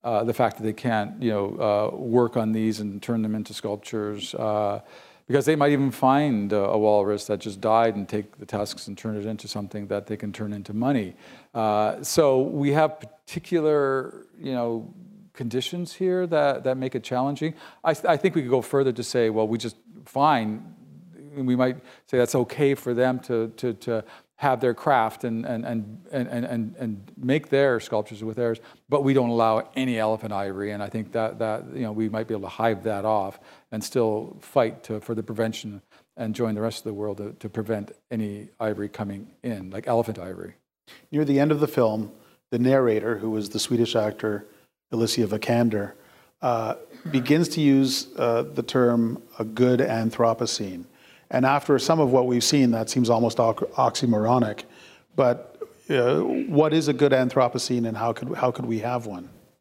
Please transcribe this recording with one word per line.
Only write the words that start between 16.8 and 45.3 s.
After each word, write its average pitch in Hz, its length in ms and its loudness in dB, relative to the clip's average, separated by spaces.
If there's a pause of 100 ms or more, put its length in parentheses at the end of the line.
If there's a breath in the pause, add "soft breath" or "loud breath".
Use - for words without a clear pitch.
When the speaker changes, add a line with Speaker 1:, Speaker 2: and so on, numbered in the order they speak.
Speaker 1:
it 117 80 -4
challenging. 131 520 -2 (280 loud breath)
I, 165 100 2
th-, 151 140 -2
I 170 100 4
think 165 200 0
we 156 60 0
could 123 80 -2
go 127 120 4
further 135 300 2
to 120 100 -6
say, 117 260 0
well, 110 200 0
we 113 100 -2
just, 113 180 -8 (280)
fine, 123 680 0 (600)
we 131 220 0
might 127 220 2 (280 loud breath)
say 127 120 0
that's 120 180 2
okay 139 400 2
for 127 180 -4
them 127 260 2
to, 113 360 -2
to, 120 180 -4
to 110 300 -6 (320 loud breath)
have 131 240 0
their 123 140 2
craft 120 500 0
and, 113 220 -4
and, 117 180 -6
and, 110 480 -8
and, 127 160 -4
and, 120 160 -4
and, 117 340 -6
and 104 380 -8
make 135 320 -2
their 135 320 2
sculptures 107 420 -6
with 110 140 -8
theirs, 117 240 -2 (280 loud breath)
but 143 140 2
we 139 120 4
don't 123 160 4
allow 113 360 2 (100)
any 127 220 0
elephant 110 340 -2
ivory. 98 400 -6
And 104 100 -8
I 101 80 -8
think 110 220 -8
that, 110 260 -2
that, 110 260 -4 (100)
you 131 80 -6
know, 107 100 -6
we 110 180 -2
might 110 180 -6
be 113 60 -4
able 98 80 -6
to 92 120 -12
hive 110 300 0
that 104 220 -2
off 101 320 0 (340 loud breath)
and 110 100 -6
still 110 580 -2
fight - 440 0
to, 107 160 -8
for 117 140 -8
the 110 80 -6
prevention 110 580 -6 (360 soft breath)
and 110 180 -6
join 113 200 -2
the 104 60 -4
rest 113 180 -4
of - 60 -18
the 107 100 -6
world 101 240 -6
to, 104 220 -10
to 110 80 -10
prevent 104 440 -6 (180)
any 107 380 -6 (120)
ivory 107 280 -4
coming 101 380 -8 (160)
in, 95 280 -8
like 101 160 -12
elephant 113 320 0
ivory. 92 360 -12 (560 loud breath)
Speaker 2:
Near 147 140 2
the 139 160 4
end 147 100 4
of 147 100 2
the 151 80 2
film, 110 440 0 (380 soft breath)
the 120 80 -2
narrator, 117 600 4
who 110 120 -4
was 104 200 -4
the 110 80 -6
Swedish 117 380 0
actor 107 500 -2 (460 soft breath)
Alicia 117 340 0
Vikander, 107 680 0 (480 soft breath)